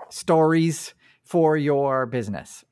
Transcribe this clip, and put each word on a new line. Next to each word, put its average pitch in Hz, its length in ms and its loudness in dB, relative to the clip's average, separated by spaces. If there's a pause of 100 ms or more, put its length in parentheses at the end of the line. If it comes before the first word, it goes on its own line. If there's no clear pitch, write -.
stories 160 840 0 (300)
for 160 320 2
your 139 500 0
business. 107 640 -8